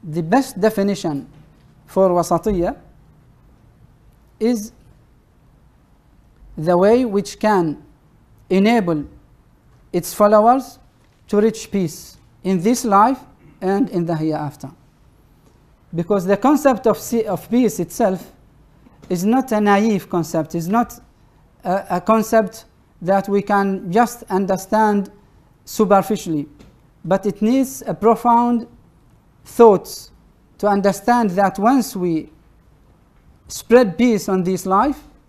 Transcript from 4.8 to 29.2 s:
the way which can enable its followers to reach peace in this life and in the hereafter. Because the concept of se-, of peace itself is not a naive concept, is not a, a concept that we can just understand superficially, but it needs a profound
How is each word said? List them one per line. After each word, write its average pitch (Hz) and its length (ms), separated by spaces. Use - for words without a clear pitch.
the 175 200
way 226 280
which 202 340
can 180 380
enable 190 560
its 175 220
followers 214 640
to 208 140
reach 220 300
peace - 460
in 185 180
this 240 240
life 220 340
and 196 280
in 170 160
the 165 100
hereafter. 156 540
Because 175 320
the 196 120
concept 262 500
of 208 100
se-, 226 280
of 190 240
peace 233 300
itself 185 520
is 175 140
not 247 280
a 208 100
naive 208 480
concept, 160 460
is 165 120
not 233 320
a, 180 340
a 180 40
concept 220 640
that 190 260
we 202 140
can 196 500
just 233 380
understand 196 840
superficially, 180 840
but 190 220
it 202 160
needs 254 440
a 202 80
profound 233 720